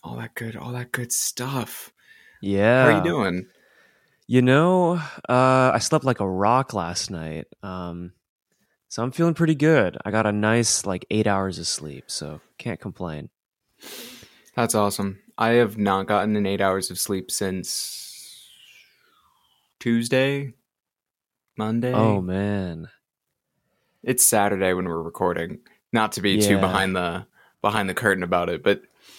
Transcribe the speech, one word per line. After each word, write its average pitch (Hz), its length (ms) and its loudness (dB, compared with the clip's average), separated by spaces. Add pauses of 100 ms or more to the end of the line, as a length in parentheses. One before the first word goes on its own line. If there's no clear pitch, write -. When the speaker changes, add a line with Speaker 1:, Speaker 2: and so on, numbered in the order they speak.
Speaker 1:
all 120 140 -12
that 113 200 -12
good, 113 200 -10
all 120 160 -12
that 123 180 -10
good 120 220 -8
stuff. - 800 -6 (480)
Speaker 2:
Yeah. 104 440 4
Speaker 1:
How 127 80 6
are 107 40 4
you 92 80 0
doing? 98 420 -2 (800)
Speaker 2:
You 123 140 4
know, 165 520 4 (360)
uh, 131 460 4
I 113 60 2
slept 147 260 0
like 127 140 2
a 98 80 0
rock 104 440 2
last 87 380 -4
night. 80 360 -8 (160)
Um, 90 500 -10 (760)
so - 140 -6
I'm 131 100 -4
feeling 170 220 2
pretty 160 200 2
good. 139 480 4
I 101 80 -6
got 110 140 2
a 104 80 2
nice, 110 540 2
like, 92 240 -4
eight 104 160 2
hours 95 320 0
of 85 80 -8
sleep, 73 400 -8
so 76 340 -10 (160)
can't 101 240 -10
complain. 80 480 -10 (1300)
Speaker 1:
That's 117 180 0
awesome. 101 460 -2 (200)
I 113 100 2
have 113 280 4
not 98 300 0
gotten 104 260 2
an 104 120 0
eight 98 140 -2
hours 98 300 0
of 90 80 -10
sleep 95 320 -4
since - 1200 -8 (1300)
Tuesday, 131 760 0 (1000)
Monday. 117 360 -2
Speaker 2:
Oh, 107 280 4
man. 92 680 -4 (1120)
Speaker 1:
It's 131 220 2
Saturday 101 480 2
when 92 140 -2
we're 82 140 -4
recording. 85 600 -4 (320)
Not 110 200 2
to - 80 -6
be 101 220 2
too 101 120 4
Speaker 2:
Yeah. 98 60 2
Speaker 1:
behind 95 360 0
the, 90 280 -4 (380)
behind 104 260 0
the 92 60 -4
curtain 95 300 0
about 87 240 0
it, 82 160 -4
but 101 180 2 (360)